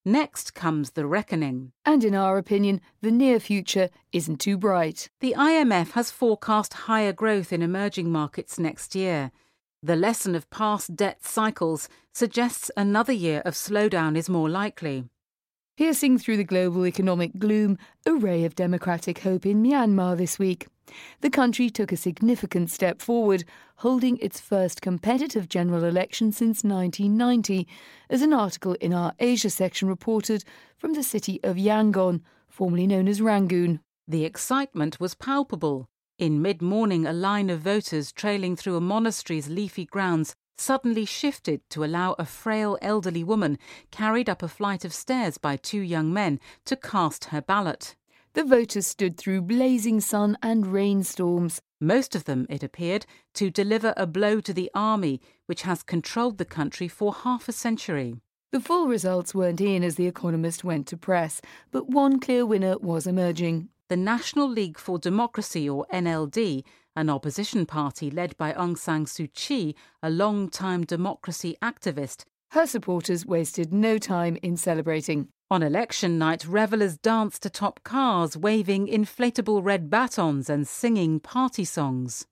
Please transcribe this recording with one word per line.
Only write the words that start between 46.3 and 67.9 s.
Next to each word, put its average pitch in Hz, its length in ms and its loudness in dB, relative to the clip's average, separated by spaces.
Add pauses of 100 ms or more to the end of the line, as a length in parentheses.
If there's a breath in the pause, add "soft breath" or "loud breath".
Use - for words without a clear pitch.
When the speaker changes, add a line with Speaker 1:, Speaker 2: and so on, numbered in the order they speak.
Speaker 1:
to - 120 -2
cast 175 500 -2
her 151 160 -6
ballot. 190 540 -2 (400 soft breath)
Speaker 2:
The 320 80 0
voters 233 420 4
stood 180 320 -2
through 190 260 -2
blazing 233 560 2
sun 208 440 0
and 226 240 2
rainstorms. 185 920 0 (220)
Speaker 1:
Most 226 340 2
of 165 100 -6
them, 127 240 -2
it 143 140 -8
appeared, 175 440 -6 (260 soft breath)
to 196 160 0
deliver 208 480 0
a 190 80 0
blow 208 360 2
to 202 120 -6
the 180 220 -4
army, 196 460 0 (260 soft breath)
which - 160 -6
has 180 180 -2
controlled 214 560 -4
the 175 80 -4
country 165 420 -4
for 208 260 -2
half 247 360 -4
a - 20 -4
century. 156 640 -4 (360)
Speaker 2:
The 269 80 0
full 339 280 0
results 185 480 0
weren't 180 260 0
in 190 220 2
as 170 120 -2
The 180 120 0
Economist 165 560 -2
went 160 240 -2
to 170 100 -10
press, 170 440 -2 (300 loud breath)
but 269 180 -4
one 269 300 4
clear 247 260 2
winner 190 320 2
was 165 300 -4
emerging. 170 640 0 (200)
Speaker 1:
The 180 80 0
National 233 520 0
League 202 300 -4
for 180 180 -4
Democracy, 185 720 -2
or 143 220 -4
N 180 160 -2
L 160 180 0
D, 147 380 -2 (320 soft breath)
an 156 140 0
opposition 156 580 -2
party 147 420 -6